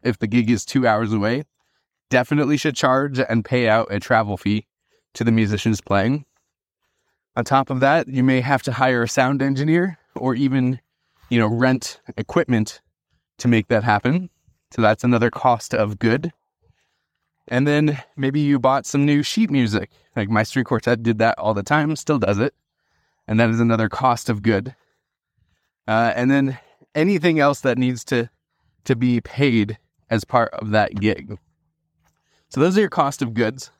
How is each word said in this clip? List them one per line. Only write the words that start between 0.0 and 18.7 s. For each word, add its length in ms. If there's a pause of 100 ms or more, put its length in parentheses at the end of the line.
If 160
the 80
gig 220
is 160
two 220
hours 260
away, 320 (640)
definitely 480
should 200
charge 420
and 260
pay 240
out 220
a 80
travel 380
fee 300 (480)
to 100
the 80
musicians 480
playing. 440 (1080)
On 100
top 240
of 120
that, 280
you 140
may 180
have 220
to 100
hire 300
a 60
sound 340
engineer 560 (160)
or 200
even, 460 (500)
you 80
know, 100
rent 520 (160)
equipment 640 (580)
to 100
make 200
that 140
happen. 480 (400)
So 120
that's 220
another 260
cost 440
of 240
good. 340 (1160)
And 180
then 360 (140)
maybe 240
you 180
bought 280